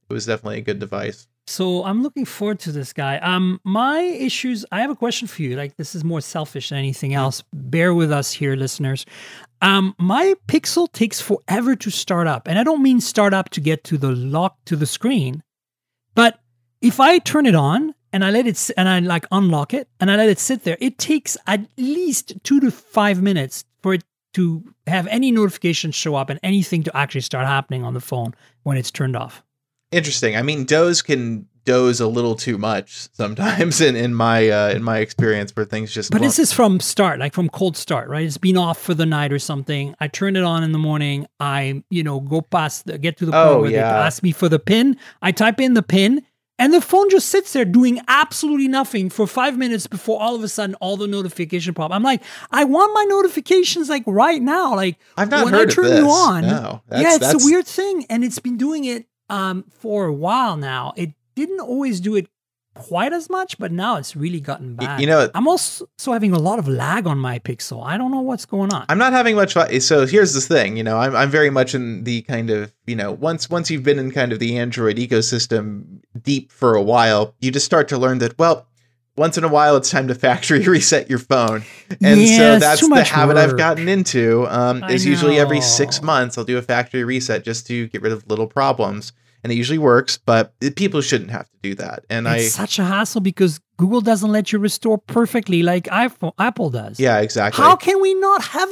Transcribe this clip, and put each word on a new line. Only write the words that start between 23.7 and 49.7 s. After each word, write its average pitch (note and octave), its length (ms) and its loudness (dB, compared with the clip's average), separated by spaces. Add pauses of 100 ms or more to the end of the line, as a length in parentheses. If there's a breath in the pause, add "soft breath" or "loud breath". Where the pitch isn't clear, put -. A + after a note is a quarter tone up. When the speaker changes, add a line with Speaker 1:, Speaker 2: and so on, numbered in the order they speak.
Speaker 2:
for F#3+ 120 0
it F3 100 -4 (300)
to E3+ 280 -2 (240)
have F3 200 -2
any A#3+ 240 0
notifications F3+ 640 0
show D3+ 220 -4
up C3+ 120 -4
and C#3 140 -8
anything F#3 400 0
to - 140 -6
actually C3+ 260 -4
start C3 240 -6
happening C3+ 380 -4
on B2 100 -8
the B2 60 -8
phone B2 340 -8 (280 soft breath)
when C#3 140 -2
it's B2+ 140 -4
turned C3 260 -4
off. - 260 -12 (480)
Speaker 1:
Interesting. C#3 460 -2
I A2+ 60 -2
mean, C#3+ 220 -4
doze D#3+ 360 2
can A#2+ 460 -4 (180)
doze B2+ 360 2
a A#2 60 0
little A#2 300 0
too A2+ 220 -6
much G#2 560 -6
sometimes E3 680 -2
<laughs> D#3+ 60 6
in, B2 100 4
in A#2+ 180 -2
my, A2+ 360 4
uh, G#2 200 2
in A2 120 -2
my A2+ 160 -2
experience G#2+ 580 -2
where G#2+ 80 -2
things G#2+ 280 -8
just G#2+ 180 -8
Speaker 2:
But - 100 2
Speaker 1:
won't C4+ 100 2
Speaker 2:
this - 80 -2
is D#4+ 140 2
from G3+ 280 4
start, F3 380 -2
like, C#3 140 -4
from F3 160 -2
cold F3+ 280 -4
start, B2 340 -6
right? D3+ 140 -4
It's D3+ 140 -6
been F#3 200 2
off E3 220 -2
for F3+ 140 -2
the D#3+ 120 0
night D3 260 -2
or C#3+ 60 -2
something. C#3+ 600 -6
I D#3 100 -6
turn G3 280 -4
it F#3 80 0
on E3 180 0
in D#3+ 100 -2
the D#3 60 0
morning. D3 480 -2 (140)
I, C#3 480 -4
you F3 160 -2
know, C#3+ 160 -4
go D3+ 220 -4
past, D#3+ 440 -4
the, D#3+ 120 -10
get E3 200 -4
to F3 80 -2
the D#3+ 60 -2
point D#3+ 140 6
Speaker 1:
Oh, C#3 160 6
Speaker 2:
where A2 80 0
Speaker 1:
yeah. A2+ 220 2
Speaker 2:
they G#2+ 80 2
ask - 220 -2
me F3 100 2
for F3 160 0
the D#3 100 2
pin. A#3 400 2 (240 loud breath)
I F#3 100 0
type A3 280 2
in B3+ 140 4
the A3 80 4
pin, G3+ 400 2 (360)
and C4+ 140 4
the E4+ 80 8
phone G4 300 2
just F#4+ 180 4
sits F#4+ 240 0
there B3 140 0
doing B3 420 4
absolutely D4 580 2
nothing B3+ 440 -2
for G#3+ 160 0
five C4 320 -2
minutes A#3 280 -2